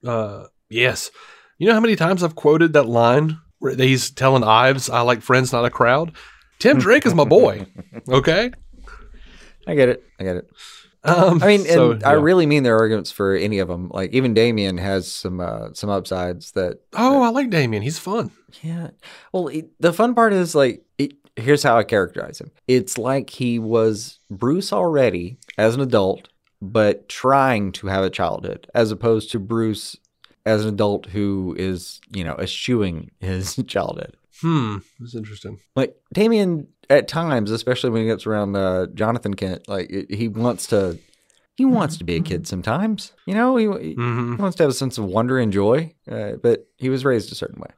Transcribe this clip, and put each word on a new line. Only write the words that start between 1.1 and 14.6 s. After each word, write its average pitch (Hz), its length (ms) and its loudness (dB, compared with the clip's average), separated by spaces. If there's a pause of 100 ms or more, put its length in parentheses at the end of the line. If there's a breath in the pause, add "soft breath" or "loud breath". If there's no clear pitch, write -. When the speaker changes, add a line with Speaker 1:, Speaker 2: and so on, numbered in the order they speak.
Speaker 1:
You 165 100 0
know 226 60 6
how 220 60 2
many 226 160 2
times 175 260 0
I've 160 120 -2
quoted 160 400 4
that 143 120 6
line 123 520 2 (200)
where 131 160 -4
he's 131 360 2
telling 131 340 2
Ives, 123 460 4
"I 120 100 0
like 120 220 0
friends, 127 300 2
not 120 120 0
a 120 60 0
crowd"? 139 420 2 (460 loud breath)
Tim 262 200 4
Drake 240 280 4
is 190 80 2
my 156 100 6
boy. 120 460 4
Speaker 2:
<laughs> - 380 -18
Speaker 1:
Okay? 165 420 2 (1160 soft breath)
Speaker 2:
I - 80 -4
get 135 140 6
it. - 160 -2 (160)
I 95 40 -8
get 92 120 -2
it. - 120 -10 (560 loud breath)
Speaker 1:
Um, 175 380 4
Speaker 2:
I 185 60 4
mean, 208 120 6
and 156 80 -4
Speaker 1:
so, 131 240 6 (120)
Speaker 2:
I 143 100 6
Speaker 1:
yeah. 151 60 4
Speaker 2:
really 165 260 4
mean 147 160 2
their 117 160 4
arguments 110 340 0
for 98 240 0
any 101 220 0
of 90 120 -2
'em. 87 220 -8
Like, 95 200 -6
even 127 220 2
Damien 107 440 2